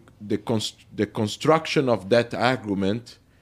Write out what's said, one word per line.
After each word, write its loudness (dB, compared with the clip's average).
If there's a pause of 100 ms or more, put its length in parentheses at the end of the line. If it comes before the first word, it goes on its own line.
(260)
the -2
const-, -4 (100)
the 2
construction 0
of 0
that 2
argument -2 (240)